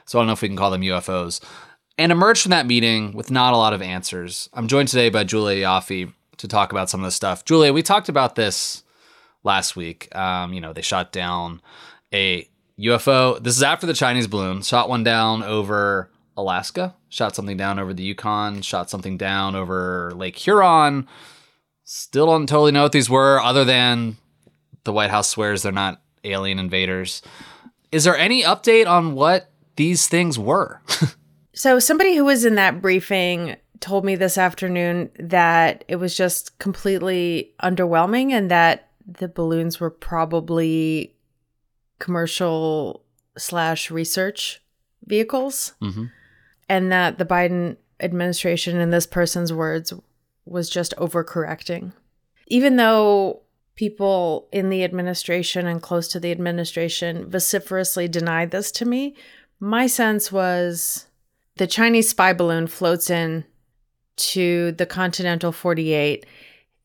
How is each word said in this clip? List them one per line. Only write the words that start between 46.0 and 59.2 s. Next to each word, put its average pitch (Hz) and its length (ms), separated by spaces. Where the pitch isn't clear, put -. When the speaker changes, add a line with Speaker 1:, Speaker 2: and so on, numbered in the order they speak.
Speaker 2:
and 185 200
that 180 280
the 175 80
Biden 175 500
administration, 175 800
in 170 100
this 170 160
person's 175 460
words, 160 400
was 175 240
just 175 260
overcorrecting. 170 960
Even 254 300
though 214 640
people 196 800
in 190 180
the 185 140
administration 180 840
and 165 160
close 170 260
to 175 120
the 175 100
administration 170 1000
vociferously 185 800
denied 170 440
this 202 200
to 233 140
me, 269 280